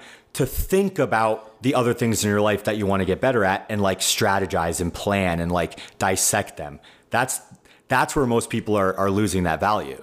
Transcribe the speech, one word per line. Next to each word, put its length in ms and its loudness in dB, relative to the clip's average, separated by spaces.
to 120 0
think 520 -2
about 640 -2
the 140 2
other 180 2
things 300 0
in 60 2
your 100 2
life 240 2
that 120 0
you 100 -2
wanna 180 0
get 160 0
better 240 2
at 240 0
and, 120 -2
like, 200 0
strategize 800 0
and 120 -2
plan 480 0
and, 120 -2
like, 260 -2
dissect 580 0
them. 240 -14
That's, 300 -2
that's 300 0
where 100 2
most 240 0
people 260 0
are, 200 2
are 140 2
losing 340 2
that 160 0
value. 420 -2